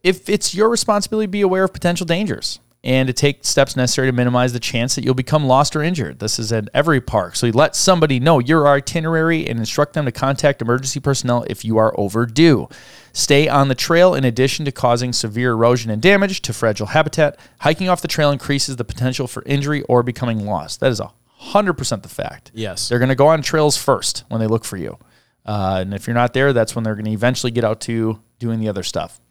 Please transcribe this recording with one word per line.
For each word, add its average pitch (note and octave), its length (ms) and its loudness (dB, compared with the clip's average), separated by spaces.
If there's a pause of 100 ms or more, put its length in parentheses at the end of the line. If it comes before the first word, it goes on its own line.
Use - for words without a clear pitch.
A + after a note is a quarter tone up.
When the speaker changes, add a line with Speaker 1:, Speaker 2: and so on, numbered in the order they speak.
Speaker 1:
if F#3 260 0
it's - 260 -2
your G#3 140 2
responsibility, G#3+ 580 0
be G3+ 140 -4
aware F#3+ 240 2
of F#3 80 -2
potential F3 340 -2
dangers E3+ 540 -4 (240)
and C3 220 2
to B2+ 80 -2
take - 300 0
steps - 320 0
necessary C3 320 0
to B2+ 40 2
minimize B2 400 2
the A#2+ 80 -6
chance A#2+ 340 -2
that B2+ 100 -4
you'll B2+ 100 2
become C#3 320 0
lost C3 280 2
or D3+ 80 -2
injured. C#3 360 -4
This G#2 200 -4
is A2+ 140 -4
at G#2+ 220 -2
every D3 260 2
park. F#2 340 -2
So - 120 -2
you A#2 60 2
let C#3 220 2
somebody D#3 460 2
know D3+ 180 4
your C#3+ 300 4
itinerary D#3+ 800 0
and A#2 100 -4
instruct D3 360 -2
them D3+ 100 -2
to B2 80 -2
contact C3+ 480 0
emergency B2+ 400 -2
personnel B2+ 480 -2
if - 160 -10
you A2+ 140 0
are A2 200 2
overdue. A2+ 680 2 (460)
Stay D3 340 2
on C#3 200 4
the C3 60 0
trail F3 400 4
in C3+ 100 0
addition B2+ 420 0
to C3+ 60 -4
causing A#2+ 420 0
severe A#2 380 -2
erosion A#2 380 2
and G#2+ 120 -4
damage G3 400 2
to - 100 -8
fragile G#2 360 -2
habitat. D3+ 500 0 (220)
Hiking E3 280 0
off F3+ 140 2
the D#3+ 60 -6
trail D3 220 2
increases C#3 460 -4
the A#2+ 80 -6
potential B2+ 420 -4
for - 200 -12
injury C#3 380 -2
or B2 180 4
becoming A#2 420 -4
lost. F2 360 -6
That C3+ 120 2
is G#2 80 -4
a - 100 -8 (280)
hundred G3 360 0
percent A#2+ 280 -6
the - 80 -18
fact. - 440 -12
Speaker 2:
Yes. G#2+ 360 -8
Speaker 1:
They're A#2+ 80 2
gonna C3 160 2
go C#3 140 6
on D#3+ 120 4
trails D3+ 380 0
first - 500 -2
when A2+ 140 -4
they A2 40 0
look A2 200 0
for G2+ 100 -10
you. D2+ 220 -10 (480)
Uh, F#2+ 340 -2
and F#2+ 140 -6
if F#2+ 120 -10
you're A#2 80 -6
not A#2+ 200 0
there, C3+ 180 2
that's A2+ 220 0
when A2+ 100 -6
they're A2 120 -4
gonna G#2+ 140 -6
eventually A#2 400 -2
get A#2 140 -2
out A2 180 -2
to A2 380 -4 (180)
doing A2+ 220 -4
the A2 80 -2
other G2 140 -6
stuff. - 380 -8 (100)